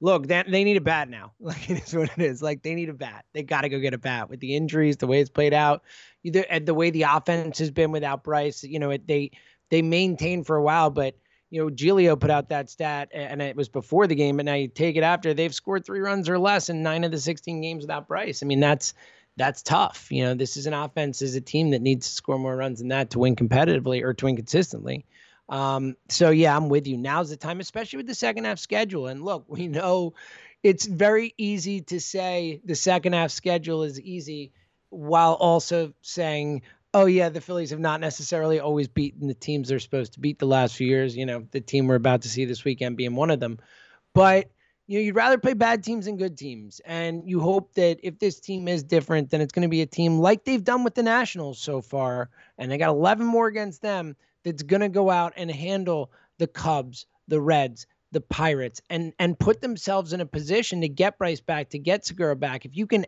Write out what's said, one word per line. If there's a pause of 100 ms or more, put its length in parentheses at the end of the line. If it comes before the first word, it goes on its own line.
look,
that,
they
need
a
bat
now.
<laughs>
Like,
it
is
what
it
is.
Like,
they
need
a
bat.
They
gotta
go
get
a
bat
with
the
injuries,
the
way
it's
played
out, (400)
either,
and
the
way
the
offense
has
been
without
Bryce.
You
know,
it,
they, (380)
they
maintained
for
a
while,
but, (360)
you
know,
Giglio
put
out
that
stat,
a-,
and
it
was
before
the
game,
but
now
you
take
it
after.
They've
scored
three
runs
or
less
in
nine
of
the
sixteen
games
without
Bryce.
I
mean,
that's, (440)
that's
tough.
You
know,
this
is
an
offense,
is
a
team
that
needs
to
score
more
runs
than
that
to
win
competitively
or
to
win
consistently. (440)
Um, (140)
so,
yeah,
I'm
with
you.
Now's
the
time,
especially
with
the
second
half
schedule.
And
look,
we
know (500)
it's
very
easy
to
say
the
second
half
schedule
is
easy (380)
while
also
saying, (300)
"Oh,
yeah,
the
Phillies
have
not
necessarily
always
beaten
the
teams
they're
supposed
to
beat
the
last
few
years."
You
know,
the
team
we're
about
to
see
this
weekend
being
one
of
them. (560)
But, (380)
you
know,
you'd
rather
play
bad
teams
than
good
teams.
And
you
hope
that
if
this
team
is
different,
then
it's
gonna
be
a
team
like
they've
done
with
the
Nationals
so
far, (280)
and
they
got
eleven
more
against
them, (280)
that's
gonna
go
out
and
handle (260)
the
Cubs, (200)
the
Reds, (240)
the
Pirates, (120)
and,
and
put
themselves
in
a
position
to
get
Bryce
back,
to
get
Segura
back.
If
you
can